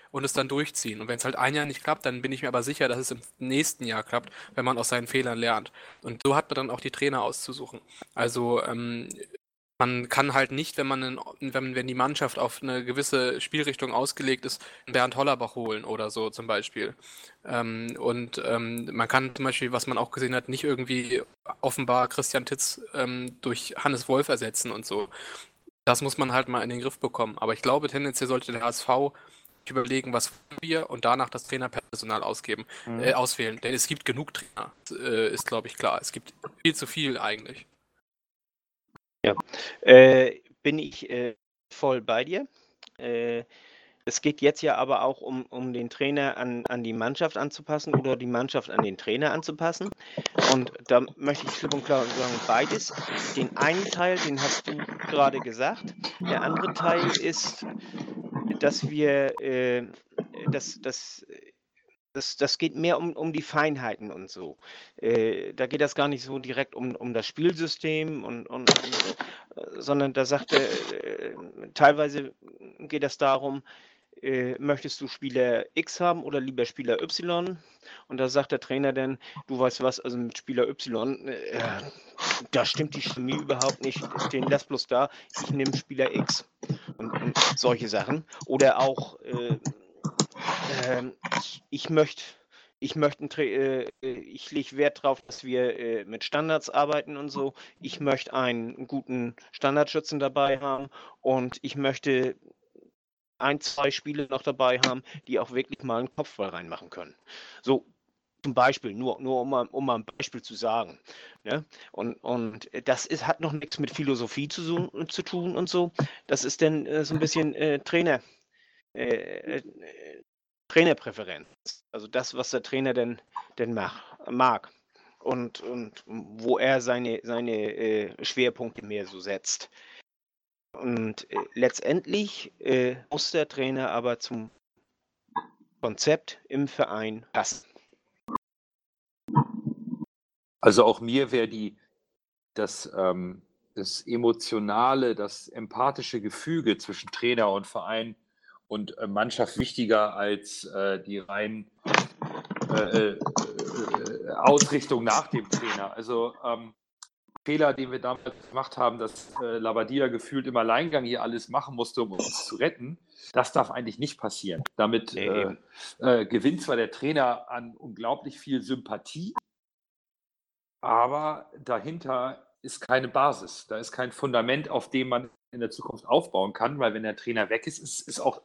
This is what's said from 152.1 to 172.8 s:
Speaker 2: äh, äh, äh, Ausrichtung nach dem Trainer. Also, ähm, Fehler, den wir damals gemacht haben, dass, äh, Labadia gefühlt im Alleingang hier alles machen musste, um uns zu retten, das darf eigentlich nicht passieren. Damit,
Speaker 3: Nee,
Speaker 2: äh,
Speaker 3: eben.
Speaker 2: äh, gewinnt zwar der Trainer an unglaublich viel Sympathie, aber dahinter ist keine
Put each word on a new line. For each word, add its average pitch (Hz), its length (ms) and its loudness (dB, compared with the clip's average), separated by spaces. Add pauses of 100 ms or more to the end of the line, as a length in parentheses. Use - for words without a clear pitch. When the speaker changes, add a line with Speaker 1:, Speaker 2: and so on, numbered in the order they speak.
Speaker 2:
äh, 107 380 4
äh, 98 100 -4
äh, - 1120 -4
Ausrichtung 139 720 4
nach 117 240 4
dem 110 220 -4
Trainer. 101 460 -4
Also, 117 380 -2 (100)
ähm, 117 300 -4 (720)
Fehler, 147 280 4
den 131 180 -6
wir 131 80 -6
damals 127 340 -6 (160)
gemacht - 280 -6
haben, 117 220 2
dass, - 420 -8
äh, 117 180 -2
Labadia 113 480 0
gefühlt 127 400 -4
im 127 80 -6
Alleingang 127 480 2
hier 120 180 -2
alles 117 280 -4
machen - 260 -2
musste, 117 260 -2
um 107 120 -2
uns - 320 -4
zu - 100 -10
retten, 139 420 -2 (360)
das 127 180 4
darf 135 180 4
eigentlich 120 300 -8
nicht - 180 -4
passieren. 98 460 -6 (120)
Damit, 113 380 2
Speaker 3:
Nee, 98 140 -4
Speaker 2:
äh, 101 140 0
Speaker 3:
eben. 98 160 -4 (420)
Speaker 2:
äh, 120 260 6
gewinnt 120 360 2
zwar 131 160 0
der 113 120 2
Trainer 135 600 0
an 117 240 -10
unglaublich 113 640 -6
viel 131 240 -2
Sympathie, 127 720 -6 (1500)
aber 135 680 2 (120)
dahinter 131 840 -4 (140)
ist - 180 -12
keine 131 300 2